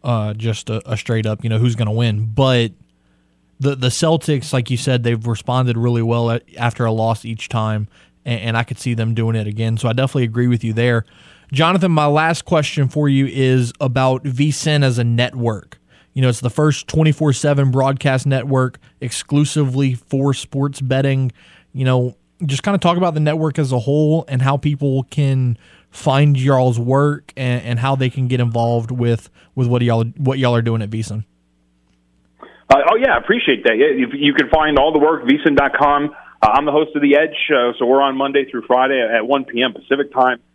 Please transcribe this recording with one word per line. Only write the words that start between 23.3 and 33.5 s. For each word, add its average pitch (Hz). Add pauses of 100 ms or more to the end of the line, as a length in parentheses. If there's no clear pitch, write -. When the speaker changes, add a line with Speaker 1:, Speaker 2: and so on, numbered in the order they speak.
Speaker 1:
as 135
a 127
whole 151
and 131
how 139
people 139
can 131 (340)
find 143
y'all's 127
work 139
and, 123
and 120
how 135
they 131
can 127
get 127
involved 117
with, 117 (240)
with 123
what 123
y'all, 117 (140)
what 135
y'all 123
are 117
doing 113
at 104
V 110
sin. 107 (1160)
Speaker 2:
Uh, -
oh, 220
yeah, 240
I -
appreciate -